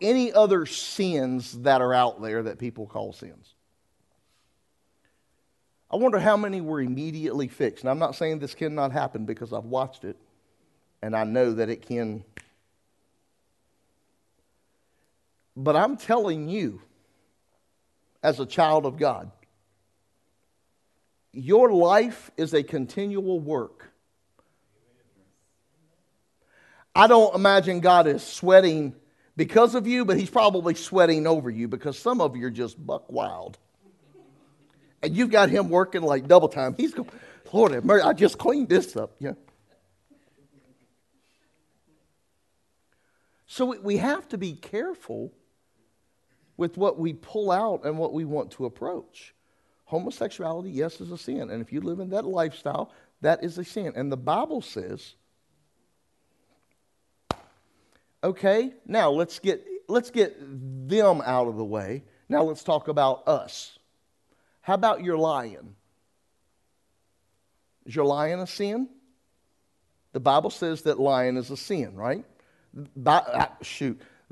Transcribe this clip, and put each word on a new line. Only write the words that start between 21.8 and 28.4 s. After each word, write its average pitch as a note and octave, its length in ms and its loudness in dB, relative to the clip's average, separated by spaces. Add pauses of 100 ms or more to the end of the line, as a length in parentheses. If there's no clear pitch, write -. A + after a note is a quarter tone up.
is D#3+ 160 -4
a D3 100 2
continual F#3 760 -4
work. C#3+ 520 -8 (3000)
I G3+ 120 10
don't A3+ 280 8
imagine F#3+ 460 4
God F3 260 8
is C#3 160 -2
sweating E3+ 720 4 (400)